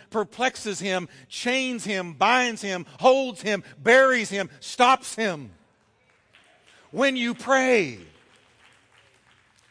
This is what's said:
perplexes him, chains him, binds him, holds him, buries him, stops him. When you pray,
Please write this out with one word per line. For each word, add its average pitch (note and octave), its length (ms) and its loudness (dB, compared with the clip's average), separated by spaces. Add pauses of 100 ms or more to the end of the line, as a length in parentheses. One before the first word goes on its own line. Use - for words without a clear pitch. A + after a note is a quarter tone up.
perplexes A#3 720 -4
him, F#3 300 -4 (200)
chains B3 560 -4
him, F#3 280 -6
binds A3+ 500 0
him, F#3 240 -6 (140)
holds C4 420 2
him, G3+ 220 -4 (180)
buries B3+ 480 4
him, F#3+ 200 -4 (100)
stops - 560 2
him. E3 340 -4 (1400)
When C4 240 0
you A#3+ 180 -2
pray, B3 640 0 (1700)